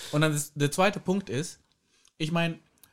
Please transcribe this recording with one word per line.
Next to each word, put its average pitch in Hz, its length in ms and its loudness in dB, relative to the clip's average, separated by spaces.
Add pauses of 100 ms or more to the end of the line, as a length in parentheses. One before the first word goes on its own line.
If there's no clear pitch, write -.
<clears throat> - 120 -12
Und 147 80 2
dann 156 140 4
ist, 147 200 -4
der 143 160 2
zweite 190 300 2
Punkt 190 300 0
ist, 131 280 -4 (600)
ich 156 120 -2
mein, 170 280 0 (340)